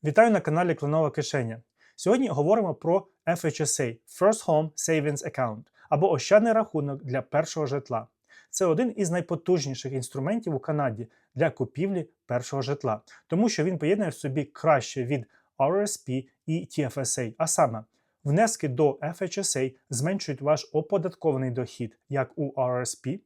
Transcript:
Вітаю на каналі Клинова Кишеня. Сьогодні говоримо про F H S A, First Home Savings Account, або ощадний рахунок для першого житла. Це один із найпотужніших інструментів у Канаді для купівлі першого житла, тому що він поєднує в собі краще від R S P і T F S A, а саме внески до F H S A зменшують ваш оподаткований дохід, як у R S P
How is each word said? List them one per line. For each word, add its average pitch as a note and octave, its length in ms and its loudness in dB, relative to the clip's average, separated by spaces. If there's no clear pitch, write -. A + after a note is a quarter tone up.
Вітаю G#3+ 260 6
на G3+ 100 4
каналі E3 340 0
Клинова D3 360 0
Кишеня. A#2 520 -4
Сьогодні B3 320 2
говоримо E3 460 2
про F3 320 0
F E3+ 180 -2
H D#3 160 0
S D3+ 200 0
A, A#2 160 -2
First G#3+ 260 4
Home D#3 240 2
Savings D3+ 600 -2
Account, A#2 320 -4
або D#3+ 220 2
ощадний G#3 420 4
рахунок D3+ 520 -2
для B2+ 180 -4
першого D#3 440 -2
житла. C3 400 -4
Це - 160 0
один G#3+ 300 2
із F#3+ 140 0
найпотужніших E3 840 -2
інструментів D3+ 640 -4
у C3+ 40 -2
Канаді C3 500 -2
для D3 160 2
купівлі E3 580 -4
першого B2+ 360 -4
житла, B2 380 -4
тому G#3 220 2
що D#3+ 160 0
він F3+ 140 -2
поєднує F#3 320 0
в - 40 -8
собі C#3 300 -4
краще C#3 600 0
від B2+ 220 -4
R C#3+ 140 2
S G3+ 360 -2
P C3 200 -4
і D#3 140 -2
T - 200 -10
F C3+ 180 -2
S C3 220 -4
A, A2+ 180 -6
а D#3+ 80 0
саме A#2 380 2
внески E3+ 440 2
до C3+ 240 4
F D#3+ 300 -6
H F3+ 160 -6
S F#3+ 200 -2
A C3 160 -2
зменшують D3+ 500 -4
ваш D3 320 0
оподаткований D3+ 800 0
дохід, A#2+ 480 -6
як C3+ 300 -4
у C#3+ 140 -4
R B2+ 280 0
S - 260 -8
P E3+ 200 -6